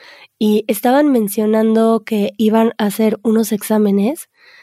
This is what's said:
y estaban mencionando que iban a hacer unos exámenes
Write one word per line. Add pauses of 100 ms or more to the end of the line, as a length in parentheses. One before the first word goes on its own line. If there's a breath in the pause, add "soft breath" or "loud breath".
(400 loud breath)
y
estaban
mencionando
que
iban
a
hacer
unos
exámenes (340 soft breath)